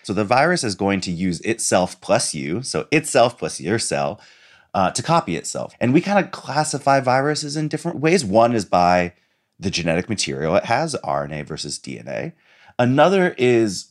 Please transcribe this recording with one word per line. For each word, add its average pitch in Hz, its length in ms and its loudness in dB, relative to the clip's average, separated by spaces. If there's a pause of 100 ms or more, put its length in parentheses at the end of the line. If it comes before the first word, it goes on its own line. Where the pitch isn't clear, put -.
So - 100 -4
the 104 120 0
virus 151 380 2
is 104 120 -4
going 98 260 0
to 95 100 -6
use 87 300 -2
itself 101 600 0
plus - 320 0
you, 78 300 -6
so - 280 -6
itself 131 460 2
plus - 240 -8
your 92 160 -2
cell, 73 420 -4 (540)
uh, 92 180 2
to - 120 -6
copy 160 320 0
itself. - 440 -8
And 123 140 2
we 165 80 6
kind 190 220 2
of - 80 -10
classify 139 680 0
viruses 143 540 0
in 156 120 -2
different 151 320 -6
ways. 160 260 2
One 113 280 4
is 104 120 -2
by 90 480 2 (460)
the 92 100 -4
genetic 85 400 -2
material 80 460 -2
it - 100 2
has, 135 300 -2
R 71 280 -4
N 73 80 -10
A 76 120 -8
versus 73 340 -10
D 62 220 -12
N 57 80 -18
A. 64 260 -8 (460)
Another 156 580 4
is 113 540 2